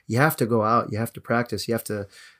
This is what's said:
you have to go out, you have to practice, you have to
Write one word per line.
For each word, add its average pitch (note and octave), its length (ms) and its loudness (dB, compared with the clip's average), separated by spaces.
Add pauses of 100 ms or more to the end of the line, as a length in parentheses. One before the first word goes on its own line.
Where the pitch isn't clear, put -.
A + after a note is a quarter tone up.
you A2 120 0
have D3+ 200 4
to B2+ 80 2
go A2 180 2
out, A2+ 280 2
you G#2 60 -4
have A2+ 160 -4
to - 80 -16
practice, A#2 480 -2
you A2+ 40 2
have A2+ 120 -4
to G#2 220 -6 (320)